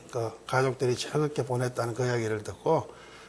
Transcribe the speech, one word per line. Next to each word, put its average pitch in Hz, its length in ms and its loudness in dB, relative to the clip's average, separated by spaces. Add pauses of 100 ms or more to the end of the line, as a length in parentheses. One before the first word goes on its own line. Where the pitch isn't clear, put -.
(120)
그 113 220 -2 (140)
가족들이 127 500 2
즐겁게 147 500 0
보냈다는 123 480 0
그 127 100 0
이야기를 110 400 0
듣고, 139 440 0 (400)